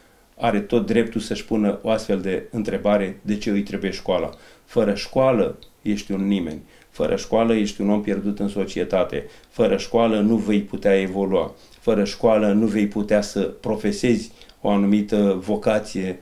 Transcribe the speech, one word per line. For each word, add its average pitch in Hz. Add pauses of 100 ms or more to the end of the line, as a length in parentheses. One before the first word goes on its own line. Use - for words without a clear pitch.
(360)
are 110
tot 101
dreptul 113
să-și -
pună 104
o -
astfel 107
de 92
întrebare, 101
de 104
ce 104
îi 101
trebuie 95
școala. 90 (380)
Fără 101
școală 117 (240)
ești 104
un 98
nimeni. 87 (280)
Fără 78
școală 113
ești 107
un 101
om 104
pierdut 101
în 104
societate. 92 (240)
Fără 107
școală 113
nu 107
vei 104
putea 101
evolua. 95 (260)
Fără 104
școală 107
nu 107
vei 104
putea 104
să 101
profesezi 104 (300)
o 107
anumită 101
vocație 101